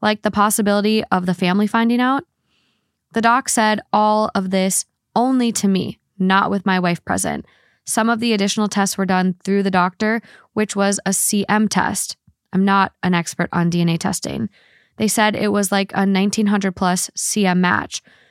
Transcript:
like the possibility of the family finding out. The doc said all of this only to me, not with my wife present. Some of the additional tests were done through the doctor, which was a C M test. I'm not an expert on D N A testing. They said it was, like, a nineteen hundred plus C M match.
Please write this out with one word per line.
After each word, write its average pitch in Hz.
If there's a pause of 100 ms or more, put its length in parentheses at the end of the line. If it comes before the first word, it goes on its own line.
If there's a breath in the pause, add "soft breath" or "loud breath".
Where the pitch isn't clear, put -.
like 214
the 214
possibility 208
of 180
the 180
family 190
finding 233
out. 262 (880)
The 226
doc 240
said 214 (140)
all 214
of 190
this 190 (300)
only 247
to 202
me, 185 (200)
not 190
with 196
my 185
wife 175
present. - (400 soft breath)
Some 220
of 233
the 233
additional 202
tests 196
were 196
done 185 (100)
through 196
the 190
doctor, 190 (300 loud breath)
which 214
was 196
a 190
C -
M 214
test. - (340)
I'm 190
not 196 (120)
an 180
expert 170
on 170
D 175
N 170
A 165
testing. - (480 soft breath)
They 220
said 214
it 208
was, 202
like, 196
a 196
nineteen 196
hundred 196
plus 185
C -
M 180
match. - (300 soft breath)